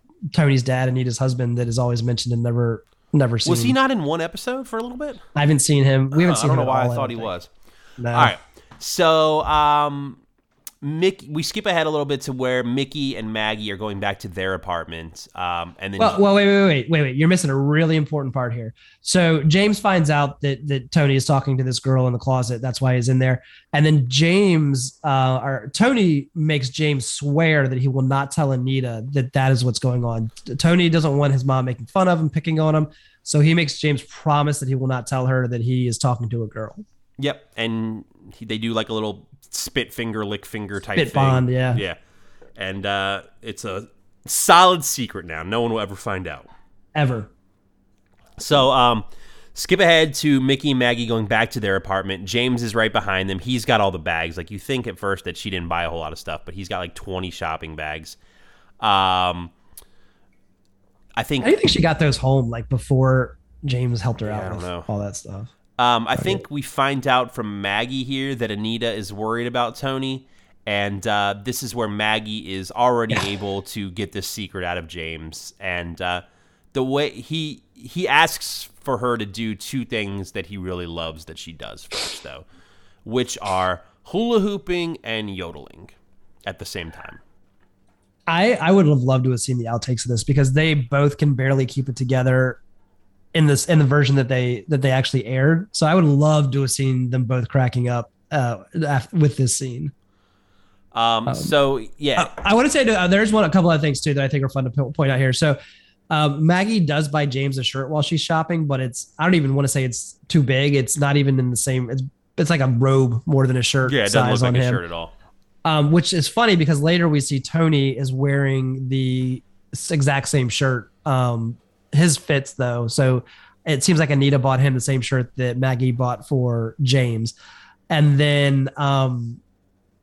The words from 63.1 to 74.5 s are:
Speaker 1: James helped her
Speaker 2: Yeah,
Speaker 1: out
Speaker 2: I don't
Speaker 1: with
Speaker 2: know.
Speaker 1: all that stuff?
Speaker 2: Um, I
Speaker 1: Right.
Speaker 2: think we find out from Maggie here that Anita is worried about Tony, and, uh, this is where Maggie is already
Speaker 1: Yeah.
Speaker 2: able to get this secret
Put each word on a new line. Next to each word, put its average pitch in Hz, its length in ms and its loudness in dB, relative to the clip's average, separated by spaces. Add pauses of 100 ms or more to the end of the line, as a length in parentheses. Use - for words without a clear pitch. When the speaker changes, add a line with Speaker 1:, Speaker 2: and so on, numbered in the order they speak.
Speaker 1:
James 123 360 -2
helped 110 220 -4
her 107 60 -6
Speaker 2:
Yeah, 107 100 -6
Speaker 1:
out 95 60 -8
Speaker 2:
I 92 40 -8
don't 90 100 -10
Speaker 1:
with 90 80 -10
Speaker 2:
know. 87 220 -10
Speaker 1:
all 104 120 -4
that 101 160 -8
stuff? 98 320 -14 (300)
Speaker 2:
Um, 120 280 2
I - 60 -4
Speaker 1:
Right. - 80 -4
Speaker 2:
think 190 300 -4
we 143 120 -6
find 139 440 -2
out 127 280 0
from 104 260 -8
Maggie 117 440 -4
here 135 300 -6
that 110 160 -4
Anita 110 420 -4
is 101 200 -8
worried 113 340 -4
about 120 280 -2
Tony, 135 540 -6 (380)
and, 101 400 -2
uh, 101 280 0 (100)
this 123 180 -8
is 117 120 -10
where 113 140 -4
Maggie 107 640 -4
is 95 180 -8
already 120 440 0
Speaker 1:
Yeah. - 100 -4
Speaker 2:
able 98 380 -6
to 98 280 -10
get 92 220 -8
this 98 140 -8
secret 95 380 -10